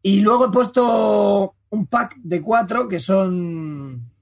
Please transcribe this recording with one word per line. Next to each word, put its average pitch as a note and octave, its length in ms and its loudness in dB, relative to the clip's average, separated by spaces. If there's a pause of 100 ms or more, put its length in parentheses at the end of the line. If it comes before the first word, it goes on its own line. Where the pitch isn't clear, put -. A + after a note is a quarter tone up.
Y G3 200 2
luego B3 240 4
he G#3 60 -2
puesto G#3+ 1040 2 (160)
un G#3 160 -4
pack - 360 -2
de E3 180 -4
cuatro A3+ 460 0
que F3+ 140 -6
son D#3+ 1080 -4 (120)